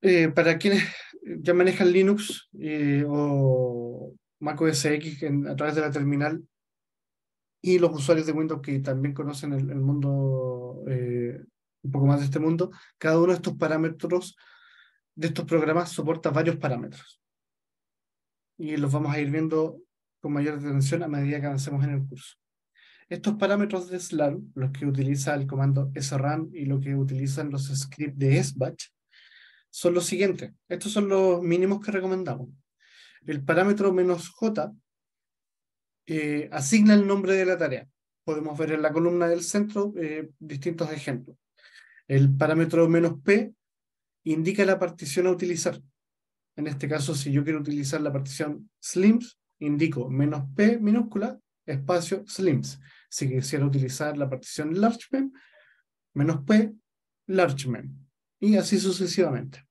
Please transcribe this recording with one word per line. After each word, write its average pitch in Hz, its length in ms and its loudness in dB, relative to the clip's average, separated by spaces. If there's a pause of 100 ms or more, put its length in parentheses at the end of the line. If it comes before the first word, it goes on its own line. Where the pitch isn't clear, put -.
Eh, 170 260 6
para 160 280 4
quienes 202 280 2 (560)
ya 170 120 2
manejan 180 380 4
Linux, 190 580 2 (120)
eh, 147 480 0
o 131 1040 0 (240)
Mac 151 220 -4
O 160 80 4
S 147 260 0
X 151 300 -8
en, 143 240 -2
a 143 80 -6
través 147 180 -2
de 156 60 0
la 151 100 -2
terminal, 143 560 -2 (1160)
y 180 160 4
los 170 180 4
usuarios 156 300 2
de 156 60 -2
Windows 156 280 -2
que 139 200 -4
también 135 340 -2
conocen 143 400 -6
el, 135 160 -2
el 139 100 -4
mundo, 135 1040 -2
eh, 123 560 -4 (400)
un 135 80 -8
poco 135 140 0
más 139 160 6
de 139 60 -2
este 139 120 -2
mundo, 165 320 0 (280)
cada 160 200 2
uno 170 100 6
de 180 80 4
estos 170 200 -6
parámetros, 160 800 -2 (760)
de 156 140 -4
estos 165 180 -6
programas, 165 440 0
soporta 165 380 -4
varios 160 280 0
parámetros. - 680 -8 (1400)
Y 156 180 -6
los 143 160 0
vamos 147 220 0
a 151 40 -2
ir 147 120 -2
viendo 160 500 -2 (400)
con 147 140 -4
mayor 147 240 -2
atención 139 440 -2
a 170 60 -6
medida 143 320 -2
que 143 60 -4
avancemos 139 360 -2
en 143 80 0
el 135 160 -4
curso. - 300 -16 (720)
Estos 208 280 -4
parámetros 196 520 0
de 180 100 -8
slan, 151 560 -4
los 135 160 -4
que - 140 -10
utiliza 139 500 -2
el 139 120 -4
comando 139 480 0
S 139 240 -6
run 151 340 -2
y 147 140 -8
lo 135 120 0
que 139 160 -4
utilizan 135 560 -2
los 139 240 -6
scripts 143 440 -8
de 135 260 4
sbatch, - 440 -6 (840)
son 175 240 0
los 175 100 0
siguientes. 185 480 -2 (160)
Estos 180 240 -6
son 208 160 0
los 190 340 4
mínimos 185 420 0
que 214 60 -6
recomendamos. 185 580 -4 (800)
El 147 160 -6
parámetro 196 500 4
"-j", 180 800 0 (1300)
eh, 151 460 -4
asigna 208 420 6
el 202 120 8
nombre 196 280 2
de 190 100 2
la 180 140 2
tarea. 131 300 -2 (360)
Podemos 151 320 -4
ver 156 160 -2
en 156 100 -2
la 151 100 2
columna 170 340 2
del 170 160 2
centro, 208 540 -2
eh, 156 420 -6
distintos 156 540 -6
ejemplos. 139 440 -8 (720)
El 139 300 6
parámetro 160 520 4
"-p" 170 640 2 (680)
indica 165 420 0
la 190 140 4
partición 175 480 -2
a 180 60 4
utilizar. 175 500 -2 (760)
En 151 120 -4
este 143 200 -6
caso, 147 280 -2
si 139 160 -4
yo 143 100 2
quiero 156 160 -2
utilizar 147 420 -4
la 147 120 -2
partición 147 580 -6 (100)
slims, 214 600 2 (180)
indico 147 500 -2
"-p 147 720 2
minúscula, 220 580 0 (300)
espacio, 170 640 -2
slims". 151 500 -2 (320)
Si - 180 -4
quisiera 135 380 0
utilizar 139 500 -2
la 143 140 -2
partición 151 500 -4
large 233 300 0
mem, 269 220 -2 (840)
"-p, 160 600 2 (520)
large 160 420 0
mem". 113 240 -8 (480)
Y 208 160 6
así 190 220 2
sucesivamente. 175 920 -2